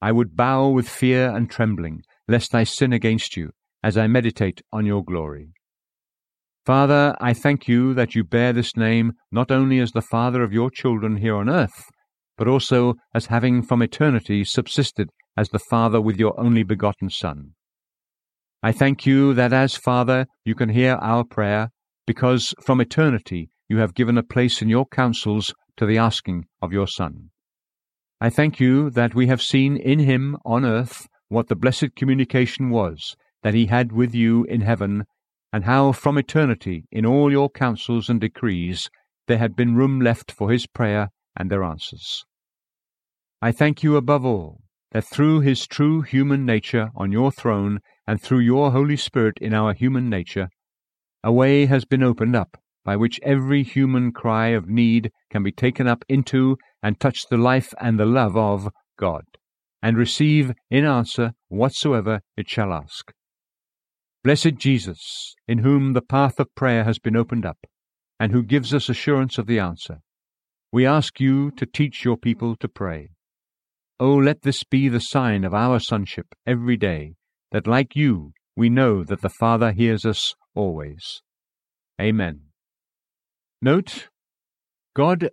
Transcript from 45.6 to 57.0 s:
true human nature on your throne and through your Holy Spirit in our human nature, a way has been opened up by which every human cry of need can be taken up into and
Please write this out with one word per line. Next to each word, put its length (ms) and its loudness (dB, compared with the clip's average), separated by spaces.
true 360 0
human 440 0
nature 480 -2
on 180 -2
your 200 2
throne 480 -2
and 140 -2
through 180 0
your 320 4
Holy 260 0
Spirit 440 -2
in 120 -4
our 220 0
human 340 -2
nature, 400 -4
a 100 2
way 340 4
has 180 2
been 180 0
opened 340 2
up 200 -4
by 120 -2
which 260 -2
every 400 2
human 500 0
cry 360 -2
of 200 -2
need 420 2
can 120 -2
be 100 -2
taken 360 -2
up 200 -2
into 480 0
and 180 -4